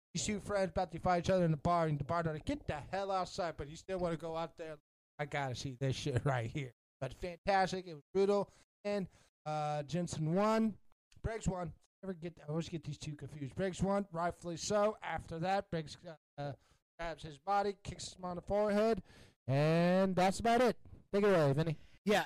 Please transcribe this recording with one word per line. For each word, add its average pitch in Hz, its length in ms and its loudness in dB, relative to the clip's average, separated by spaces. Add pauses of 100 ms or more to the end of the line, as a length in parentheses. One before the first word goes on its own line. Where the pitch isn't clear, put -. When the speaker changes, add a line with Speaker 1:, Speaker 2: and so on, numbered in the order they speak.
(140)
Speaker 1:
these 170 120 -4
two 208 140 -2
friends 196 320 -2
about - 200 -2
to 165 80 -10
fight 180 260 2
each - 40 0
other 185 160 4
in 165 60 6
the 160 60 2
bar, 170 300 2
and 151 120 0
the 143 40 -4
bartender, 165 360 -2
"Get 285 280 -6
the 156 100 -4 (140)
hell 196 200 -2
outside," 175 460 -2
but 147 120 -8
you 156 60 -16
still 190 240 -6
wanna 170 180 0
go 165 200 -8
out 165 200 -6
there. 156 200 -10 (400)
I 147 80 -4
gotta 139 300 -2
see 131 240 -8
this 135 160 0
shit 127 260 -2
<laughs> - 40 -2
right 123 240 0
here. 135 240 -8 (280)
But 131 140 -6
fantastic. 185 720 0
It 170 60 -10
was 147 100 -14 (100)
brutal. 196 360 4 (360)
And, 202 220 -2 (380)
uh, 151 380 -2
Jensen 156 500 -2
won. 220 420 2 (480)
Briggs 220 240 -4
won. 180 260 -2 (280)
Never 190 120 -6
get, 170 260 -10
I 147 100 -12
always 156 200 -4
get 165 160 -10
these 147 120 -8
two - 180 -10
confused. 139 400 -10
Briggs 185 280 -4
won, 196 300 0
rightfully 170 420 -4
so. 208 480 2
After 165 360 -8
that, 190 300 -2
Briggs, 160 280 -8 (400)
uh, 143 160 -6 (440)
grabs 165 260 -8
his 156 160 -12
body, 202 440 0
kicks - 300 -10
him 180 100 -16
on 180 140 -6
the 175 40 -8
forehead, 208 640 2 (460)
and 170 680 4
that's 185 240 4
about 233 220 4
it. 240 160 4 (360)
Take 202 120 4
it - 20 6
away, 160 240 6
Vinny. 156 260 0 (280)
Speaker 2:
Yeah, 190 200 4